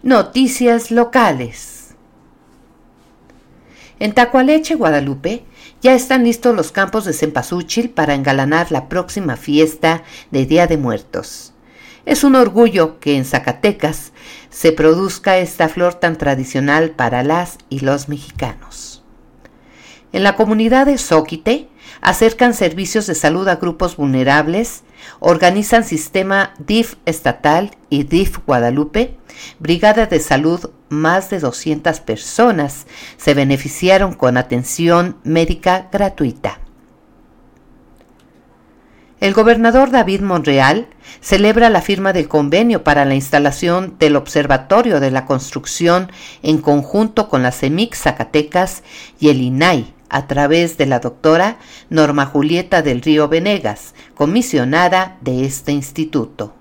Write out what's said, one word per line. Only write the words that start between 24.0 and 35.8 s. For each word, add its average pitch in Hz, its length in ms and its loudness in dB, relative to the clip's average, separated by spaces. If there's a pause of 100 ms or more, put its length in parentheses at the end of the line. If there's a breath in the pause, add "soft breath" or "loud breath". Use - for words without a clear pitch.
organizan 190 640 2
sistema 190 760 -2
dif 214 380 -2 (100)
estatal 165 720 -2 (120)
y 143 140 0
dif 190 420 0
Guadalupe, 143 720 -2 (420 loud breath)
brigada 208 480 2
de 180 120 0
salud, 156 520 -2 (180)
más 160 400 -2
de 190 100 -4
doscientas 156 640 -4
personas 147 840 -2 (300 loud breath)
se - 180 0
beneficiaron 165 800 0
con 123 240 0
atención 170 840 0
médica 175 680 0